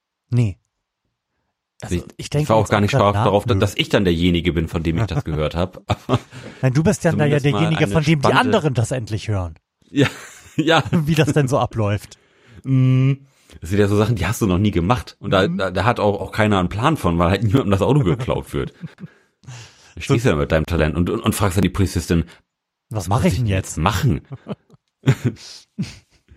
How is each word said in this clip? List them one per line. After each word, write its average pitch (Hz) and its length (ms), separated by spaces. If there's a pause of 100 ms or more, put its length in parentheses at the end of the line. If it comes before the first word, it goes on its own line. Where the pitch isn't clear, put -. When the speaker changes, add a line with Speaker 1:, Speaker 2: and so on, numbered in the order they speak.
(300)
Speaker 1:
Nee. 117 280 (1200)
Also, - 140
Speaker 2:
Ich, 82 80 (120)
Speaker 1:
ich - 140
denke 151 140
Speaker 2:
ich - 40
war 110 80
auch 110 40
Speaker 1:
jetzt 104 100
Speaker 2:
gar 107 100
nicht 101 120
Speaker 1:
grad 135 80
Speaker 2:
scharf 101 160
Speaker 1:
nach, 107 80
Speaker 2:
darauf, 101 200
da-, 117 100
Speaker 1:
nö. 98 60
Speaker 2:
dass 101 160
ich 160 120
dann 110 160
derjenige 87 480
bin, 80 160
von 85 140
dem 80 160
ich 110 80
das 78 180
Speaker 1:
<laughs> - 0
Speaker 2:
gehört 76 320
habe. 90 300
Aber - 320 (440)
Speaker 1:
Nein, 131 100
du 147 120
bist 185 200
ja 170 60
dann - 80 (120)
ja 147 80
Speaker 2:
zumindest 131 80
mal 147 60
Speaker 1:
derjenige, 160 320
Speaker 2:
eine - 80
Speaker 1:
von 160 120
dem 156 160
die - 80
Speaker 2:
spannende - 120
Speaker 1:
anderen 160 340
das 117 180
endlich 110 360
hören. 90 260 (360)
Speaker 2:
Ja, 135 160 (260)
<laughs> - 240
ja. 160 300
Speaker 1:
<laughs> - 60
Wie 160 240
das 147 160
denn 143 160
so 131 100
abläuft. 107 600 (440)
Speaker 2:
Mm. 131 520 (460)
Das 80 100
sind 101 100
ja 101 80
so 104 80
Sachen, 107 200
die 87 100
hast 107 140
du 113 60
noch 90 120
nie 104 120
gemacht. 87 500
Und 101 120
da, 95 160
Speaker 1:
Mhm. 90 100
Speaker 2:
da, 95 120
da 92 140
hat 113 160
auch, 101 200
auch - 120
keiner 104 280
einen 90 80
Plan 135 280
von, 85 220
weil 85 120
halt 101 140
niemandem 95 280
das 92 100
Auto 131 220
geklaut 82 480
wird. 67 260
Speaker 1:
<laughs> - 40 (1120)
Speaker 2:
Da - 40
stehst 131 240
du 120 60
ja 80 60
mit 71 160
deinem 78 140
Talent 80 300
und, 87 140
und, - 100
und 107 140
fragst 98 220
dann 98 60
die 90 60
Polizistin, 87 560 (640)
Speaker 1:
"Was 98 180
mache 113 160
Speaker 2:
"Was 185 80
Speaker 1:
ich 90 60
denn 120 80
Speaker 2:
soll 101 80
Speaker 1:
jetzt?" - 240
Speaker 2:
machen?" 95 440 (800)
<laughs> 117 320 (1040)